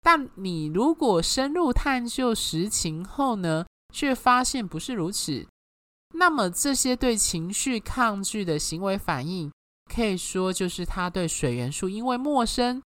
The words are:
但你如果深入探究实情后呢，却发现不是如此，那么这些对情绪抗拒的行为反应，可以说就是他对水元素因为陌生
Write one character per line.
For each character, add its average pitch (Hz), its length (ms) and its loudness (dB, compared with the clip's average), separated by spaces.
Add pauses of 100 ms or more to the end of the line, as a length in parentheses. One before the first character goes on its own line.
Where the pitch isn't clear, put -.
但 320 360 6
你 175 300 -2
如 214 280 4
果 220 260 4
深 262 320 0
入 330 200 2
探 254 340 0
究 240 260 0
实 175 360 -2
情 165 360 -4
后 269 300 -2
呢， 170 320 -2 (260)
却 277 220 0
发 247 300 4
现 240 220 -2
不 165 120 -6
是 254 160 -6
如 175 160 -2
此， 143 380 -4 (640)
那 339 160 4
么 240 180 0
这 277 240 0
些 254 220 2
对 247 220 2
情 180 360 -2
绪 233 280 -2
抗 214 420 -2
拒 208 220 -4
的 165 120 0
行 160 240 -4
为 196 160 0
反 151 300 -4
应， 165 240 -6 (420)
可 233 140 2
以 190 100 0
说 185 360 -2
就 185 160 -2
是 180 180 -6
他 180 240 -4
对 180 160 -2
水 127 300 0
元 123 140 -2
素 185 180 -4
因 214 180 -4
为 247 100 0
陌 262 300 2
生 247 420 0